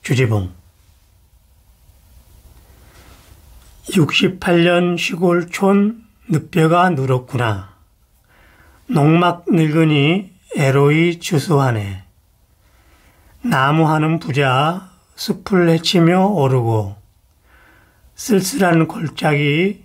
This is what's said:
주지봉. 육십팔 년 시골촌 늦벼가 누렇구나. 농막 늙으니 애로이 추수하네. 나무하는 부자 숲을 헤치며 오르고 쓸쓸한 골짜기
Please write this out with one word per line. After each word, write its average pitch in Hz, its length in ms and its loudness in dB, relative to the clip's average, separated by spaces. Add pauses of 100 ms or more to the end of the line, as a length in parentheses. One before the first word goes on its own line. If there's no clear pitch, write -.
주지봉. 110 500 -2 (3500)
육십팔 175 680 0
년 175 320 0
시골촌 190 1080 -2 (240)
늦벼가 165 640 2
누렇구나. 127 840 -4 (1120)
농막 175 600 2
늙으니 160 880 2 (200)
애로이 147 640 2
추수하네. 127 840 -2 (1400)
나무하는 156 800 0
부자 143 720 -2 (240)
숲을 180 540 -2
헤치며 170 580 2
오르고 120 680 0 (1200)
쓸쓸한 185 720 0
골짜기 151 960 -2